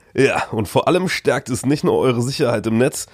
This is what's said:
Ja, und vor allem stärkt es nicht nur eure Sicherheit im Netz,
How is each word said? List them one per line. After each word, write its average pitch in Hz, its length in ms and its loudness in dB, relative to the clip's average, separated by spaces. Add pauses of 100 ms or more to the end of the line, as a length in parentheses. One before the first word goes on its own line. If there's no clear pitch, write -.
(140)
Ja, 117 360 2
und 110 160 -2
vor - 220 0
allem 160 200 2
stärkt - 420 -2
es 127 140 -6
nicht 143 200 0
nur 147 140 2
eure 120 240 2
Sicherheit 120 440 -2
im 113 120 0
Netz, 131 360 0